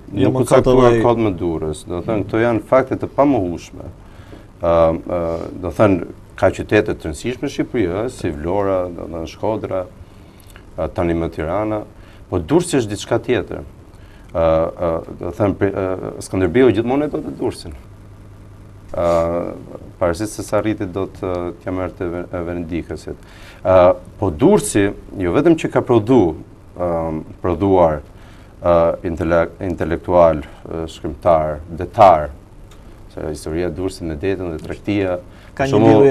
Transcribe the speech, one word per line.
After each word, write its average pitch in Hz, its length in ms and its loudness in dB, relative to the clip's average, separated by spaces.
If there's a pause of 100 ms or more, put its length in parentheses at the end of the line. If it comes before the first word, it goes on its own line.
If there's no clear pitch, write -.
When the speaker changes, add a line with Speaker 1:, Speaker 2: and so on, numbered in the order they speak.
(120)
Speaker 1:
Jo 127 180 2
Speaker 2:
nuk 131 40 -2
Speaker 1:
më 127 60 0
Speaker 2:
u 117 40 2
caktua 127 300 6
Speaker 1:
kot 123 180 8
edhe 113 100 4
Speaker 2:
kot 117 160 4
më 104 200 0
Durrës. 80 480 -4
Do 87 160 -6
thënë, 107 220 -2
këto 110 160 -2
janë 113 220 2
fakte 131 340 2
të 92 120 -6
pamohueshme. 104 760 -2 (760)
Ëm, 82 440 4
ë, 87 140 -4 (420)
do 87 80 -6
thënë, 98 340 4 (320)
ka 95 140 4
qytete 95 440 0
të - 100 -10
rëndësishme 117 420 -6
në 135 40 -4
Shqipëri, 127 360 -2
ë, 104 240 -4
si - 200 -6
Vlora, 90 580 -2
do 85 180 -12
thënë 82 220 -8
Shkodra, 95 560 -4 (960)
ë, 80 160 -2
tani 87 200 0
më 82 160 -2
Tirana, 104 520 -4 (480)
po 95 80 -2
Durrësi 147 400 0
është 110 100 -2
diçka 104 300 -4
tjetër. 90 420 -2 (720)
Ë, 85 60 -2 (320)
ë, 82 460 -6
do 90 120 -8
thënë, 101 240 -2
pri-, 98 200 0
ë, 95 460 -4
Skënderbeu 98 520 2
gjithmonë 120 320 0
e 143 40 -4
do 143 100 -6
të 143 200 -8
Durrësin. 95 340 -6 (1120)
Ë, - 180 -4 (920)
pavarësisht 90 400 -2
se 104 40 -10
sa 104 180 0
rriti 104 260 -2
do 92 200 -4
të, 92 260 -8 (280)
t'ja 95 120 -8
merrte 92 360 -6
ve-, 87 160 -6
e 90 180 -8
Venedikësit. 80 760 -8 (400)
Ë, 92 200 4 (400)
po 98 120 0
Durrësi, 113 560 4 (320)
jo 90 160 0
vetëm 160 220 2
që - 140 -6
ka 123 120 2
prodhu-, 113 540 4 (380)
ëm, 82 440 -4 (220)
prodhuar, 87 600 2 (560)
ë, 87 200 4 (260)
intele-, 85 460 0 (100)
intelektual, 82 840 2 (220)
ë, 82 240 -8
shkrimtar, 78 720 -2 (100)
detar, 85 600 4 (760)
se 78 220 -10
historia 80 400 -4
e 78 60 -6
Durrësit 90 320 -6
me 78 100 -6
detën 92 380 -4
dhe 78 80 -10
tregtia, 90 560 -2 (360)
Speaker 1:
Ka 135 120 -2
një 139 60 -2
Speaker 2:
shumë 110 160 4
Speaker 1:
lidhje, 135 220 8